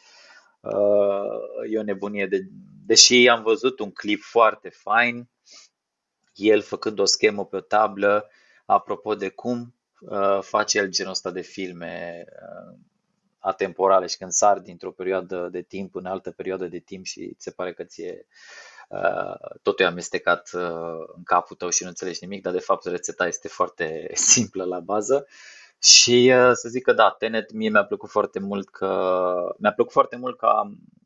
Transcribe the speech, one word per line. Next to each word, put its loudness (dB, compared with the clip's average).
uh, 0
e 0
o -4
nebunie -6
de... -4
Deși 8
am 4
văzut 0
un -8
clip -6
foarte 2
fain, -2
el 4
făcând -6
o 2
schemă 0
pe -10
o -6
tablă, 0
apropo -2
de -4
cum, -8
uh, -2
face -2
el 0
genul -6
ăsta -6
de -8
filme, -12
uh, -20
atemporale 0
și -8
când -14
sari 2
dintr-o -14
perioadă -4
de -8
timp -12
în -10
altă -8
perioadă -8
de -12
timp -16
și -14
ți -16
se -12
pare -10
că -14
ție, -14
uh, -6
totul 2
e 4
amestecat, -4
uh, -8
în -20
capul -2
tău -8
și -2
nu -12
înțelegi -8
nimic, -12
dar -4
de -2
fapt -2
rețeta -4
este -8
foarte -6
<laughs> 0
simplă 0
la -6
bază. -2
Și, 8
uh, 8
să -4
zic -6
că 4
da, 6
Tenet -4
mie -2
mi-a 4
plăcut -8
foarte -2
mult -6
că, -2
mi-a 0
plăcut 0
foarte 2
mult -10
ca, 0